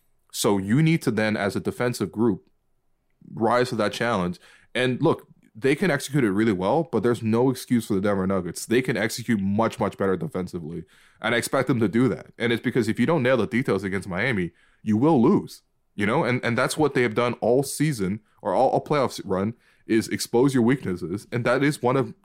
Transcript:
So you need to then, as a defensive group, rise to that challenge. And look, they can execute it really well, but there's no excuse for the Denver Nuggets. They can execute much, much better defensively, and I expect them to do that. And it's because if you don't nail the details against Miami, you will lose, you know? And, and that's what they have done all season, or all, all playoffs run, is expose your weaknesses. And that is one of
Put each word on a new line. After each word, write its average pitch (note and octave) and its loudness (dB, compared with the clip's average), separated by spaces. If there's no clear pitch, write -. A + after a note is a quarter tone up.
So G#2 0
you G2+ 2
need D#3+ 4
to C3+ 0
then, G#2+ 0
as G2 -2
a A2 -2
defensive A2 -4
group, G#2 0
rise A#2+ 2
to B2 -4
that G#2 0
challenge. F#2+ -2
And B2+ 0
look, C#3 0
they C3+ 2
can F3 0
execute C#3 0
it G#2+ 2
really A2 2
well, G#2 0
but G#2+ 0
there's A#2+ 0
no A2+ 2
excuse B2 -2
for - -4
the F#2+ 0
Denver G2 0
Nuggets. F#2 -4
They A#2+ 2
can C3+ -4
execute A2+ -2
much, G2+ 0
much G2+ -2
better F#2+ 0
defensively, E2+ -8
and A#2 0
I - 2
expect B2+ 0
them B2+ 0
to A2+ 2
do A#2 2
that. - -4
And A#2 0
it's A#2 -2
because A#2 0
if G#2+ -2
you A#2+ 2
don't D#3+ 2
nail B2+ 4
the G#2 0
details G2 -2
against G2 -6
Miami, F#2+ -2
you G#2+ 0
will C#3+ 4
lose, - 2
you G2+ -4
know? C3+ 0
And, B2 -2
and A#2 -2
that's B2+ 0
what D3 0
they B2+ 4
have A2+ 0
done A#2+ 0
all B2 2
season, A#2 -2
or F#2 -2
all, B2 4
all C#3 0
playoffs C#3 -2
run, G2 -2
is G#2+ 2
expose B2+ 0
your B2 4
weaknesses. F#2+ -2
And A#2+ -4
that B2+ 2
is C#3+ 0
one B2+ 2
of A2 -2